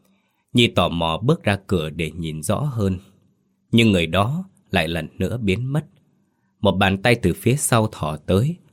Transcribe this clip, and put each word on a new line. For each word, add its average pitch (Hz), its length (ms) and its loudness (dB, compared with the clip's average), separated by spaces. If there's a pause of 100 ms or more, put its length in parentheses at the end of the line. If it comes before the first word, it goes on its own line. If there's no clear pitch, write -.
(520)
Nhi 120 140 6
tò 92 220 0
mò 82 340 -2
bước 147 200 0
ra 98 240 0
cửa 80 240 -2
để 78 200 -6
nhìn 80 320 -8
rõ 98 180 -2
hơn, 110 380 -2 (760)
nhưng 113 200 6
người 85 140 2
đó 104 380 0 (260)
lại 82 180 0
lần 82 200 -6 (100)
nữa 92 200 -4
biến 117 340 -2
mất. 151 140 -4 (720)
Một 101 120 2
bàn 95 300 0
tay 120 120 4
từ 95 200 0
phía 120 220 -2
sau 113 360 0
thò 76 240 -6
tới, 113 400 0 (160)